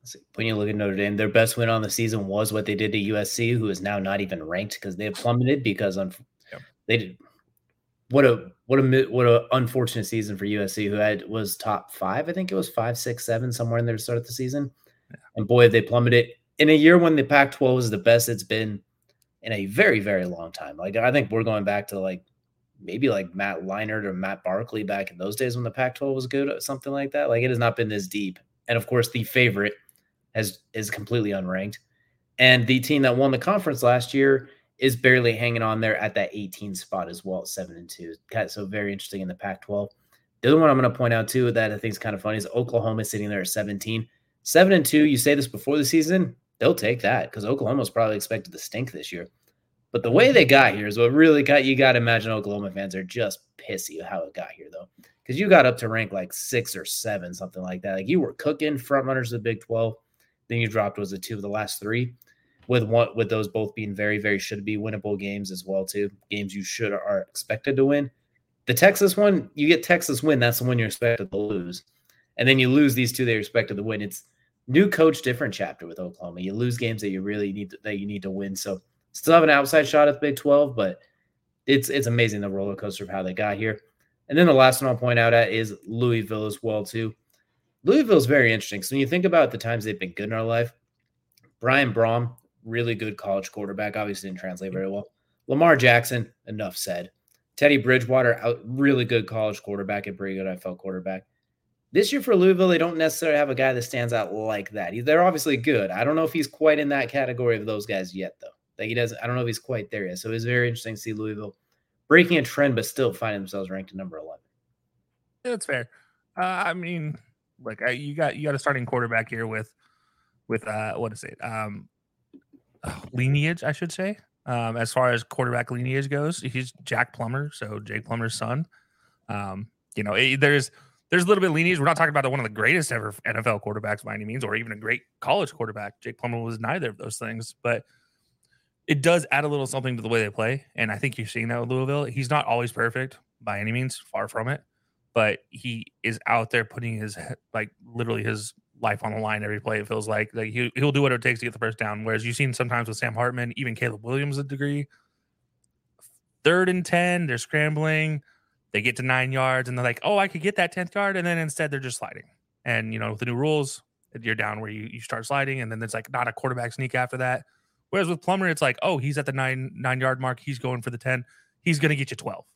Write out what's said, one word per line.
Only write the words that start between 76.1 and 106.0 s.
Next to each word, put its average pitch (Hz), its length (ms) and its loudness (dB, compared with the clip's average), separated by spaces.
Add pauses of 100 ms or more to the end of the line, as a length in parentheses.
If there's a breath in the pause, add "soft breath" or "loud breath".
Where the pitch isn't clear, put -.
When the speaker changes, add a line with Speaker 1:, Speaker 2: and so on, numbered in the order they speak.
Speaker 1:
You 95 120 -6
lose 120 240 -2
games 113 240 -2
that 101 80 -2
you 95 140 -4
really 104 280 -4
need 101 200 -10
to, - 120 -20
that 104 140 -6
you 98 80 -8
need 101 160 -8
to 95 80 -8
win. 98 260 -6
So 95 280 -8 (300)
still - 200 2
have 165 100 8
an 156 60 4
outside 143 380 4
shot 147 200 6
at 139 80 2
the - 40 -16
Big 143 160 -2
twelve, 143 400 4
but 95 240 -2 (640)
it's, 135 240 2
it's 135 160 0
amazing 120 360 2
the 101 80 -4
roller 98 260 -4
coaster 101 280 -10
of 92 60 -14
how 95 140 -4
they 92 100 -4
got 104 240 -2
here. 110 220 -4 (500)
And 143 80 2
then 175 80 8
the 160 80 8
last 131 280 8
one 135 80 0
I'll 123 60 2
point 120 220 2
out 117 160 6
at 117 180 6
is 110 240 -2 (120)
Louisville 110 580 -2
as 104 160 -8
well, 107 240 -2
too. 113 300 -6 (680)
Louisville's 208 440 6
very 127 260 6
interesting. 101 300 -4
So - 100 -6
when 139 60 0
you 135 80 2
think 180 180 0
about 165 240 4
the - 80 -8
times 113 280 -4
they've 107 140 -4
been 90 120 -8
good 101 160 -8
in 113 60 -4
our 113 100 -2
life, 117 300 -2 (840)
Brian 131 320 2
Brohm, 117 440 2 (300)
really 117 280 -2
good 104 240 -6
college 98 340 -4
quarterback, 104 440 -8
obviously 101 340 -6
didn't 92 100 -12
translate 92 340 -10
very 95 160 -4
well. 101 180 -8 (400)
Lamar 151 300 6
Jackson, 120 540 4 (140)
enough 104 320 -8
said. 95 320 -6 (460)
Teddy 143 220 6
Bridgewater, 123 640 4
out, 117 260 -2
really 131 400 2
good 113 220 0
college 107 360 -4
quarterback 101 440 -6
and 95 100 -12
pretty 98 180 -6
good 95 100 -6
N 92 120 -6
F - 80 -16
L 90 100 -8
quarterback. 95 500 -8 (680)
This 208 180 2
year 285 100 -2
for 240 140 2
Louisville, 185 320 6
they 170 100 4
don't 165 200 0
necessarily 160 400 0
have 147 120 2
a 127 60 -2
guy 131 160 2
that 123 100 -2
stands 120 300 -4
out 104 220 -2
like 107 380 -6
that. 95 220 -6
He, 113 60 -6
they're 151 240 4
obviously 156 320 2
good. 117 340 2
I 98 140 -2